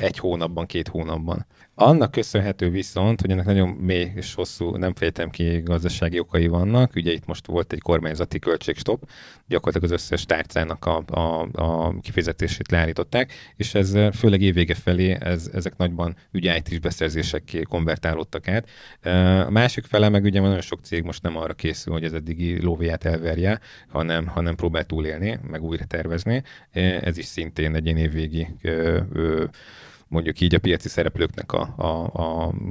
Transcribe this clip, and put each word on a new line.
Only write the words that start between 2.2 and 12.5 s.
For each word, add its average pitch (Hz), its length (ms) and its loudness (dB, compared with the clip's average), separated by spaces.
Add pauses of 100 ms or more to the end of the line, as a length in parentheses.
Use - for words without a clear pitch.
viszont, 98 500 0
hogy 95 100 0
ennek 92 140 2
nagyon 95 240 4
mély 90 460 0
és 87 200 -8
hosszú, 87 420 -4
nem 92 180 -2
fejtem 85 360 -2
ki, 85 340 0
gazdasági 85 540 0
okai 85 280 2
vannak. 101 480 4
Ugye 85 180 0
itt 78 140 -4
most - 200 -8
volt 85 260 -2
egy 78 80 -6
kormányzati 80 580 0
költségstop, - 720 -2 (380)
gyakorlatilag 85 480 0
az 82 80 -2
összes - 220 -2
tárcának 80 600 -2
a, 82 220 0
a, 82 460 0
a 82 480 0
kifizetését - 680 -4